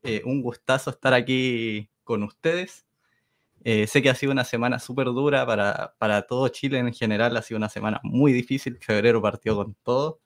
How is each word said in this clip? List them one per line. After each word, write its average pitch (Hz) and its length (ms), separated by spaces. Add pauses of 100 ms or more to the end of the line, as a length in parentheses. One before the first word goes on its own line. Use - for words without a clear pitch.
Eh, 113 200
un 131 180
gustazo 131 500
estar 131 220
aquí 120 760 (160)
con 107 180
ustedes. 175 640 (800)
Eh, 110 220
sé 139 140
que 135 80
ha 127 60
sido 139 160
una 131 140
semana 120 340
súper 123 280
dura 131 380
para, 101 540
para 104 240
todo 127 260
Chile 135 300
en 120 140
general, 117 440
ha 110 40
sido 113 160
una 107 120
semana 104 340
muy 135 300
difícil, 123 480
febrero 110 400
partió 104 360
con 101 260
todo. 139 420